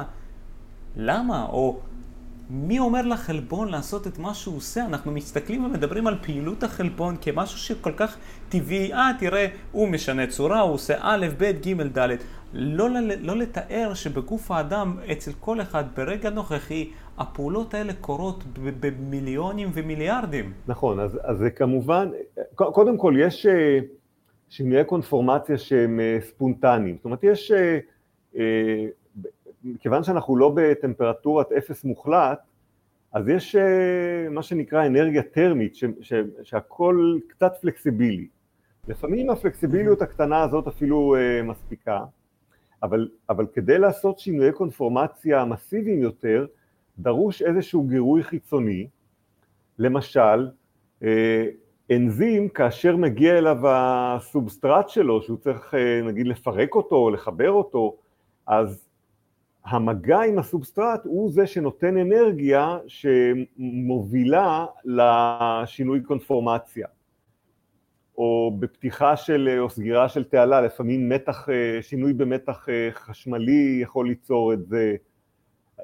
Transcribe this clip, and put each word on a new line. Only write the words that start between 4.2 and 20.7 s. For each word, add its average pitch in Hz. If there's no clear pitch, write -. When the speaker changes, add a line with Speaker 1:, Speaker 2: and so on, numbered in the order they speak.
Speaker 1:
שהוא 185
עושה? 226
אנחנו 147
מסתכלים 208
ומדברים 190
על 202
פעילות 156
החלבון 175
כמשהו 170
שכל -
כך 214
טבעי. 185
אה, 262
תראה, 196
הוא 208
משנה 131
צורה, 160
הוא 175
עושה 143
א', 202
ב', 185
ג', 160
ד'. 123
לא 151
ל-, 226
לא 185
לתאר 220
שבגוף 175
האדם, 180
אצל 151
כל 226
אחד, 165
ברגע 202
נוכחי, 160
הפעולות 185
האלה 208
קורות 185
ב-, 131
במיליונים 139
ומיליארדים. 156
Speaker 2:
נכון, 117